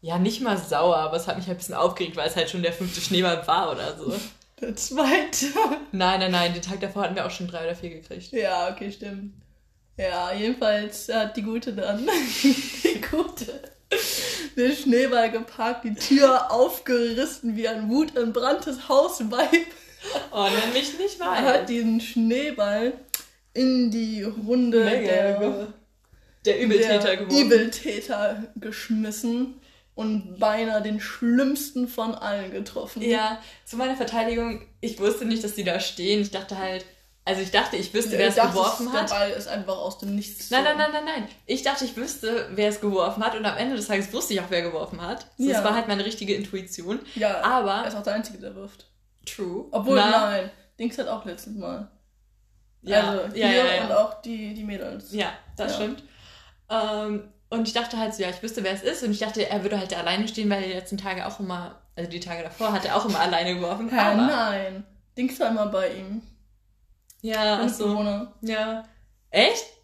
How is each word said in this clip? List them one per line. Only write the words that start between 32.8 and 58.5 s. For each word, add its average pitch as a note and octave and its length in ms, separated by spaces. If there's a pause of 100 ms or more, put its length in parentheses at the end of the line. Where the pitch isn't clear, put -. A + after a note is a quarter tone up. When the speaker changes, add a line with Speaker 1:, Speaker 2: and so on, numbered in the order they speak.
Speaker 1:
Ja, A3 380 (240)
zu - 140
meiner C4 180
Verteidigung, A#3 640 (200)
ich A3 180
wusste G#3 240
nicht, A3+ 180
dass G#3 140
die G3+ 80
da F3+ 160
stehen. G3+ 420
Ich G3+ 100
dachte G3 260
halt, F#3 280 (380)
also F#3+ 180
ich F#3 100
dachte, - 260
ich - 160
wüsste, G#3+ 180
Speaker 2:
Ja, G3 80
Speaker 1:
wer G3 80
Speaker 2:
ich - 40
Speaker 1:
es G#3 40
Speaker 2:
dachte, A3+ 160
Speaker 1:
geworfen A3 400
Speaker 2:
der C4+ 120
Speaker 1:
hat. - 60
Speaker 2:
Ball G3+ 220
ist G3+ 160
einfach F#3+ 300
aus - 200
dem G3+ 180
Nichts - 360
Speaker 1:
Nein, C4 140
Speaker 2:
so. D4+ 40
Speaker 1:
nein, D4 80
nein, D4+ 140 (140)
nein, - 0 (160)
nein. G#3 60 (180)
Ich B3+ 180
dachte, C#4 220
ich - 100
wüsste, A#3 560
wer G#3 180
es G#3 120
geworfen G3 440
hat A#3 100
und A3 100
am G3+ 120
Ende B3 200
des G3+ 100
Tages G3 260
wusste A3+ 200
ich F#3+ 80
auch, F3+ 80
wer F3 140
geworfen E3 380
hat. F3 240 (120)
So, B3+ 80
Speaker 2:
Ja. C#4 100
Speaker 1:
das G#3 80
war G#3 100
halt A3+ 140
meine G3 180
richtige G#3 300
Intuition. G3 640 (160)
Speaker 2:
Ja, G3+ 280
Speaker 1:
Aber G#3+ 400
Speaker 2:
er A3 40
ist G#3+ 80
auch G3+ 80
der G3+ 120
Einzige, A3 240
der G3+ 140
wirft. G3 340 (380)
Speaker 1:
True. F#3 460
Speaker 2:
Obwohl, A#3 240
Speaker 1:
Na. G#3 160
Speaker 2:
nein, G3+ 400 (260)
Dings A#3 220
hat C4 80
auch A3+ 180
letztes G3+ 300
Mal. F#3 340 (960)
Speaker 1:
Ja, G3+ 280
Speaker 2:
Also F#3+ 240
Speaker 1:
ja, A3 120
Speaker 2:
hier G3 180
Speaker 1:
ja, F#3 100
ja. F#3 100
Speaker 2:
und - 80
auch - 280
die, G#3+ 320
die G#3+ 120
Mädels. G3+ 480
Speaker 1:
Ja, G3+ 180 (260)
das - 140
Speaker 2:
Ja. - 60
Speaker 1:
stimmt. G#3+ 260 (680)
Ähm, G#3+ 600 (200)
und A3+ 180
ich - 60
dachte A#3 240
halt G#3+ 160
so, G3+ 80
ja, F3+ 80
ich F3+ 140
wüsste, G#3+ 200